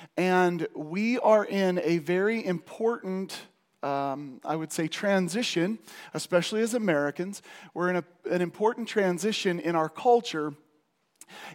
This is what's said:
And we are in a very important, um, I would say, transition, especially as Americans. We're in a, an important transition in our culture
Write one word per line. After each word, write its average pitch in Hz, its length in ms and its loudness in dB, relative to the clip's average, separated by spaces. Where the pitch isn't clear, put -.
And 180 580 4
we 202 460 -2
are 214 240 6
in 190 400 0
a 170 140 2
very 190 460 0
important, 190 1000 -4
um, 139 600 -4
I 151 120 -2
would 160 160 -8
say, 160 160 -2
transition, 196 880 0
especially 180 500 0
as 226 120 0
Americans. 180 640 0
We're 175 180 -2
in 180 60 0
a, 175 80 -2
an 180 140 0
important 214 460 -2
transition 190 720 0
in 170 160 -2
our 156 120 2
culture 175 640 2